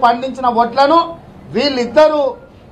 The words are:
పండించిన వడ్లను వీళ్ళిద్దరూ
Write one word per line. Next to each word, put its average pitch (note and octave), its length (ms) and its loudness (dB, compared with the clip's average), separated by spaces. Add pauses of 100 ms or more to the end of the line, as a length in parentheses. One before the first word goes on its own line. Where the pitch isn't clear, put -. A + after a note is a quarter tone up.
పండించిన B3 440 -2 (100)
వడ్లను C4+ 400 2 (580)
వీళ్ళిద్దరూ C#4+ 680 2 (500)